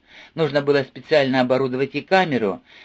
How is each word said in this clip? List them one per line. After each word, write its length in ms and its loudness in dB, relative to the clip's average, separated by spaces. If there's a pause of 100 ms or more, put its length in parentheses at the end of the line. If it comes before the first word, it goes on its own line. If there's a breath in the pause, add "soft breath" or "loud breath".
(360 loud breath)
Нужно 260 -2
было 220 0
специально 580 0
оборудовать 540 -2
и 60 -4
камеру, 600 0 (240 loud breath)